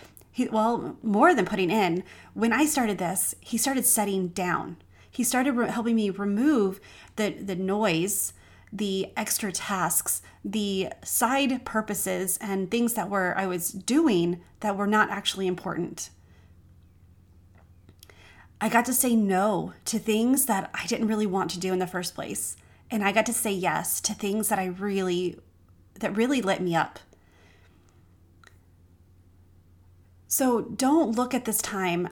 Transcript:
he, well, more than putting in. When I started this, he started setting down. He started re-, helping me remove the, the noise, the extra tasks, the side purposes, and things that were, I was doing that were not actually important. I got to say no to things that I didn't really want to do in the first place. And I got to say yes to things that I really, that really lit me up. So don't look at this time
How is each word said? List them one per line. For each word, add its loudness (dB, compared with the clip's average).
he, -2
well, 0
more 6
than 2
putting 0
in. 2
When 2
I 4
started 0
this, -2
he -6
started 0
setting 2
down. -4
He -4
started 2
re-, 0
helping 0
me 2
remove 2
the, 0
the -8
noise, 0
the -2
extra -4
tasks, -2
the -2
side 0
purposes, -4
and -4
things 0
that -4
were, 0
I -2
was -4
doing 2
that -2
were 0
not 4
actually -2
important. -4
I 0
got 4
to -2
say 2
no 2
to -4
things 2
that 0
I -6
didn't -2
really 0
want 0
to -8
do -2
in 0
the -2
first -6
place. -8
And -2
I 2
got 4
to -2
say -2
yes -2
to -4
things -2
that 0
I -2
really, -2
that -4
really 2
lit 0
me 0
up. 0
So 4
don't 4
look 0
at 0
this -2
time -2